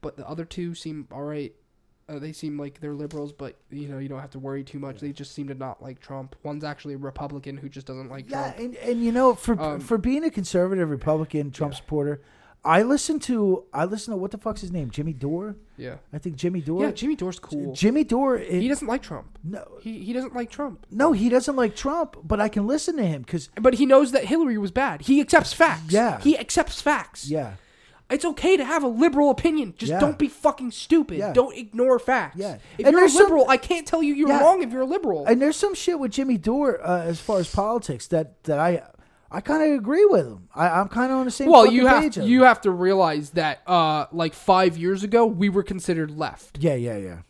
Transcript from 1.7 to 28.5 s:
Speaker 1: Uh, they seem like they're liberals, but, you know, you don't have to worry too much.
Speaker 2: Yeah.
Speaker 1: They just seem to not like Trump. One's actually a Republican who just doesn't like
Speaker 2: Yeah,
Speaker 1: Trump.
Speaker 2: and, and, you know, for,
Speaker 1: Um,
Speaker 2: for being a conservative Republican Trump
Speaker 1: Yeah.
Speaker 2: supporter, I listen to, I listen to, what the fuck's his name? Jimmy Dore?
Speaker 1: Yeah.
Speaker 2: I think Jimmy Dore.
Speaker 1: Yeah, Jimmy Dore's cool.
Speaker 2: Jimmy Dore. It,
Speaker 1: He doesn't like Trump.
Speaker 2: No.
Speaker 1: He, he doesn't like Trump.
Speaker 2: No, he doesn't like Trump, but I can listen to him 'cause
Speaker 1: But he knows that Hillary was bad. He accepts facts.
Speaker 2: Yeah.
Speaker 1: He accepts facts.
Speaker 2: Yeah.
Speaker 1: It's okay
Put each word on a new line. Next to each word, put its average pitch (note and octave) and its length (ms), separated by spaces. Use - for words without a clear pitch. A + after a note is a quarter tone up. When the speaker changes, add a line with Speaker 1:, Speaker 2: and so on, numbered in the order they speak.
Speaker 1:
Uh, D3+ 100
they D#3 140
seem D3 260
like C#3 220
they're D3 120
liberals, D3 380
but, C#3 240
you C#3+ 180
know, C#3 100
you C3+ 120
don't C3+ 100
have C#3 120
to C3+ 80
worry C#3 220
too C3+ 160
much. C#3 180
Speaker 2:
Yeah. C#3+ 120
Speaker 1:
They C#3+ 60
just C#3 200
seem C#3+ 140
to C#3 60
not C3 280
like B2+ 200
Trump. C3+ 420
One's D3 220
actually D3 300
a - 20
Republican C#3 580
who C#3 140
just C3+ 180
doesn't C3 220
like C3+ 200
Speaker 2:
Yeah, C4+ 220
Speaker 1:
Trump. - 80
Speaker 2:
and, B3 160
and, A#3+ 300
you A#3 80
know, B3 220
for, A3 240
Speaker 1:
Um, D3+ 200
Speaker 2:
for F3 180
being C4 280
a D#4+ 40
conservative F#3 600
Republican D3+ 600
Trump C#3+ 220
Speaker 1:
Yeah. - 40
Speaker 2:
supporter, D3 440
I E3 180
listen C#4+ 380
to, G3+ 420
I D3 120
listen G#3 260
to, G#3 60
what F#3+ 140
the A3 60
fuck's G#3 220
his F#3 120
name? D#3 200
Jimmy D3+ 220
Dore? E3+ 420
Speaker 1:
Yeah. B2+ 180
Speaker 2:
I D3 60
think D#3 180
Jimmy F3 240
Dore. D#3+ 220
Speaker 1:
Yeah, C#4+ 100
Jimmy C#4+ 240
Dore's F3+ 240
cool. C#3+ 340
Speaker 2:
Jimmy A#3+ 300
Dore. B3+ 340
It, F#3 240
Speaker 1:
He A3+ 60
doesn't C#4+ 200
like B3 140
Trump. - 400
Speaker 2:
No. F3+ 240
Speaker 1:
He, A3 180
he F#3+ 120
doesn't B3 240
like A#3+ 160
Trump. C#4 400
Speaker 2:
No, C#4 220
he A3 160
doesn't B3+ 260
like B3 180
Trump, D4+ 480
but G3+ 200
I G#3+ 80
can G#3 180
listen D4+ 300
to A#3 80
him D3+ 180
'cause - 320
Speaker 1:
But B3 200
he B3+ 100
knows C4+ 260
that C4+ 140
Hillary B3+ 320
was G3+ 140
bad. G3 320
He C#4 180
accepts - 320
facts. E3 400
Speaker 2:
Yeah. G#3+ 260
Speaker 1:
He D4+ 180
accepts - 440
facts. - 480
Speaker 2:
Yeah. C#3 240
Speaker 1:
It's C#4 160
okay F4 320